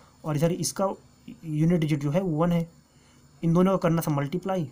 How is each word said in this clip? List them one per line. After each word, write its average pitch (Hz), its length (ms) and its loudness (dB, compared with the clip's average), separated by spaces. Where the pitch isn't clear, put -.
और 151 140 -2
इधर 165 160 2
इसका 196 400 -2
यूनिट 160 340 2
डिजिट 151 200 0
जो 143 120 -2
है 180 100 0
वो 175 140 -2
वन 170 160 2
है। 165 160 0
इन 165 100 2
दोनों 185 180 4
को 185 80 2
करना 165 220 0
था 160 100 -4
मल्टीप्लाई, 170 600 -4